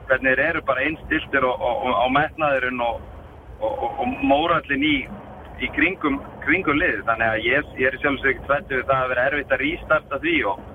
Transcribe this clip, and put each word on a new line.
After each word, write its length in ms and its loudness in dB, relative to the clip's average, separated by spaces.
hvernig 300 4
þeir 100 2
eru 200 0
bara 200 0
einstilltir 640 0
og, 100 2
og, 280 0
og, 100 2
og 180 2
metnaðurinn 720 2
og, 160 -2
og, 180 -2
og, 300 -4
og 180 -2
mórallinn 640 2
í, 140 2
í 160 -4
kringum, 480 0
kringum 400 2
liðið. 260 0
Þannig 260 2
að 160 -2
ég, 260 2
ég 160 0
er 80 -2
í 60 -8
sjálfu 200 0
sér 120 2
ekkert 160 -8
hræddur 320 0
við 80 -4
það 140 2
að 80 -2
vera 140 2
erfitt 280 0
að 100 0
restarta 580 0
því 200 2
og 180 0